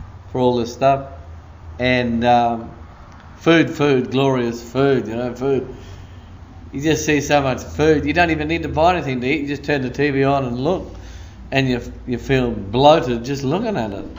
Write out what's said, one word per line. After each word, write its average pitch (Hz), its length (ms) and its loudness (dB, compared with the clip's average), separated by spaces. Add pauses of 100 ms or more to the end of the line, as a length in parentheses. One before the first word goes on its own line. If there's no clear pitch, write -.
(320)
for 131 80 -2
all 123 160 4
this 117 160 -2
stuff. 135 400 0 (640)
And, 123 460 0
um, 120 480 2 (640)
food, 160 320 4
food, 135 400 2
glorious 123 520 0
food, 131 440 2
you 110 80 -6
know, 120 200 -4
food. 131 420 -2 (960)
You 143 80 -8
just 151 240 0
see 151 160 2
so 143 220 2
much 127 200 -2
food. 151 440 2
You 147 80 -2
don't 175 160 4
even 151 180 -2
need 165 140 -2
to 147 80 -6
buy 160 240 4
anything 135 260 -2
to 123 60 -4
eat. 143 160 0
You 143 60 -4
just 139 160 -6
turn 147 180 0
the 127 80 -2
T 143 200 0
V 135 140 2
on 139 220 2
and 120 120 -4
look. 170 280 -2 (640)
And 135 180 2
you, 123 140 0 (240)
you 123 120 -2
feel 127 320 2
bloated 120 760 4
just 135 200 -4
looking 196 320 -2
at 110 160 -2
it, 95 140 -10 (120)